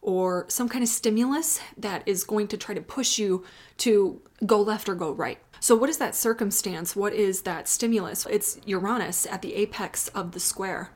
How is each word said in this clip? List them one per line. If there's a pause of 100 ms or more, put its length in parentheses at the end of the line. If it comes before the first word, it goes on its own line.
or
some
kind
of
stimulus (160)
that
is
going
to
try
to
push
you (360)
to (240)
go
left
or
go
right. (200)
So
what
is
that
circumstance?
What
is
that
stimulus?
It's
Uranus
at
the
apex
of
the
square.